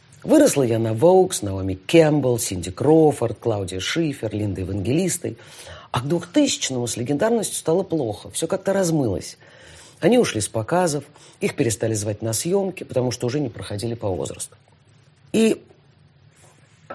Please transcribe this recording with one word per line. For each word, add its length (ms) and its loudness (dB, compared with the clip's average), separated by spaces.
Выросла 400 4
я 160 2
на 140 0
Vogue 400 6
с 100 -6
Наоми 320 -4
Кэмпбелл, 640 4
Синди 320 -6
Кроуфорд, 720 2
Клаудией 400 -4
Шифер, 520 -4
Линдой 300 -4
Евангелистой. 720 -2
А 80 -4
к 80 -4
двухтысячному 800 0
с 100 -6
легендарностью 600 -2
стало 260 0
плохо, 480 -6
всё 160 -4
как-то 260 -2
размылось. 640 -2
Они 180 4
ушли 240 2
с 80 -4
показов, 540 0
их 160 -4
перестали 380 0
звать 280 -4
на 100 -2
съёмки, 520 -2
потому 260 -2
что 160 -4
уже 140 -2
не 80 -2
проходили 460 -8
по 160 -4
возрасту. 440 -8
И 280 2